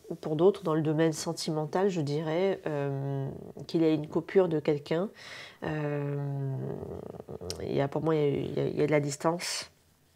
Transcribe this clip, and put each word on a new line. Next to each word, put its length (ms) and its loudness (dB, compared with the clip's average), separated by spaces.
pour 140 -2
d'autres, 280 6
dans 120 2
le 80 2
domaine 280 4
sentimental, 800 -2
je 120 -2
dirais, 680 0
euh, 600 -2
qu'il 160 2
y 40 6
a 40 6
une 180 2
coupure 400 4
de 120 2
quelqu'un. 500 0
Euh, 920 -2
il 100 -2
y 80 4
a, 60 2
pour 160 -2
moi, 100 2
il 80 2
y 20 4
a, 40 4
il 260 0
y 60 -2
a, 80 2
il 120 -2
y 40 6
a 20 4
de 60 2
la 80 6
distance 720 -2